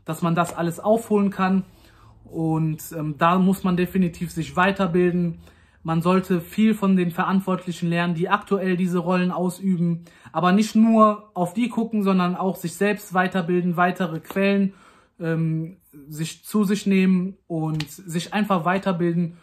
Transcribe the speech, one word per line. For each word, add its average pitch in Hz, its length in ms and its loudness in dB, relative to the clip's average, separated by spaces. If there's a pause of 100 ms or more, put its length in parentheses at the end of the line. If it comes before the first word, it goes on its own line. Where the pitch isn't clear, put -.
dass 160 160 -6
man 170 120 0
das 170 220 0
alles 170 240 -2
aufholen 214 500 2
kann. 190 340 0 (600)
Und, 160 580 -2 (140)
ähm, 151 220 -6
da 170 200 4
muss 190 240 2
man 180 140 0
definitiv 175 560 -2
sich 143 220 -8
weiterbilden. 180 840 0 (420)
Man 165 180 0
sollte 185 400 2
viel 220 340 2
von 196 220 2
den 175 140 0
Verantwortlichen 180 800 -2
lernen, 175 240 0
die 175 160 -2
aktuell 190 480 0
diese 180 200 0
Rollen 180 320 0
ausüben. 175 760 -2 (260)
Aber 170 200 2
nicht 214 220 2
nur 220 600 4
auf 175 180 -2
die 240 160 -2
gucken, 220 340 -2
sondern 185 320 2
auch 185 220 -2
sich 165 180 -8
selbst 208 380 -2
weiterbilden, 180 640 0
weitere 175 440 0
Quellen, 196 520 0 (480)
ähm, 160 560 -4 (320)
sich 156 360 -10
zu 214 200 0
sich 202 220 -2
nehmen 190 500 2 (100)
und 156 420 -4
sich 175 460 -8
einfach 196 300 0
weiterbilden. 175 800 -2